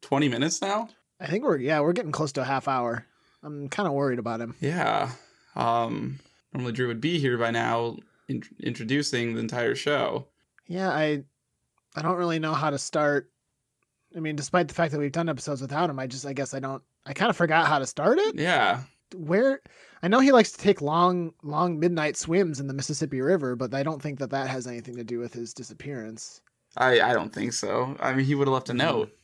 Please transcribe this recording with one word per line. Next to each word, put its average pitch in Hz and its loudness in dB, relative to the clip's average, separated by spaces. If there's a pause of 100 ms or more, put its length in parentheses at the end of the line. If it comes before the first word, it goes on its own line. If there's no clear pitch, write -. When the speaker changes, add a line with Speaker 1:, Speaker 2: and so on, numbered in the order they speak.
(120)
Speaker 1:
twenty 143 4
minutes 135 0
now? 208 -2 (300)
Speaker 2:
I 175 -10
think 185 -2
we're, 240 4
yeah, 143 2
we're 156 4
getting 180 -4
close 151 -2
to 139 -2
a - 0
half 135 -2
hour. 120 -2 (360)
I'm 143 -10
kinda 196 -2
worried 139 2
about 113 -4
him. 117 -10
Speaker 1:
Yeah. 139 0 (460)
Um, 117 0 (340)
normally 123 -4
Drew 127 0
would 113 -4
be 165 0
here 127 2
by 117 2
now, 117 0 (320)
in-, 131 -4 (180)
introducing 120 -2
the 113 -4
entire 120 -2
show. - -2 (400)
Speaker 2:
Yeah, 185 -2
I, 151 0 (720)
I 147 -6
don't 170 0
really 170 0
know 156 -2
how 151 0
to 143 -2
start. 147 0 (840)
I 170 -8
mean, 156 -4
despite 151 0
the - -14
fact 165 0
that 151 -2
we've 143 -2
done 170 -2
episodes 139 -6
without 143 0
him, 139 -4
I 131 -6
just, 131 -10
I 139 -6
guess 131 -4
I 135 -6
don't, 135 -8 (240)
I 139 -8
kinda 185 2
forgot 160 4
how 147 4
to 131 0
start 208 2
it. 427 2
Speaker 1:
Yeah. 131 2 (340)
Speaker 2:
Where, 202 2 (420)
I 170 0
know 226 6
he 269 8
likes 233 8
to - -18
take 196 2
long, 170 2 (100)
long 156 0
midnight 160 0
swims 160 0
in 139 -6
the 135 -6
Mississippi 139 -4
River, 139 2
but 120 -4
I 135 0
don't 143 -4
think 143 -8
that 135 -4
that 135 -2
has 131 -4
anything 120 -12
to 120 -8
do 117 -6
with 120 -8
his 117 -10
disappearance. 113 -12 (340)
Speaker 1:
I, 127 6
I 120 4
don't - 0
think 113 -4
so. 120 -2
I 131 -2
mean, 131 2
he 143 2
would've 139 2
left 131 -2
a 120 -4
Speaker 2:
Mm-hmm. 123 -2
Speaker 1:
note. 131 0 (140)